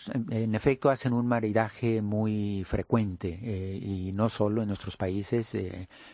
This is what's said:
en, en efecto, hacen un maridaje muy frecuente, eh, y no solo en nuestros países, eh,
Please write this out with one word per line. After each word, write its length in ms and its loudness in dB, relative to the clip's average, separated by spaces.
en, 180 -2
en 240 0
efecto, 360 4
hacen 240 0
un 120 2
maridaje 760 2
muy 640 0
frecuente, 760 0
eh, 400 -4
y 300 -4
no 160 2
solo 340 2
en 60 -2
nuestros 280 -6
países, 580 -2
eh, 340 -6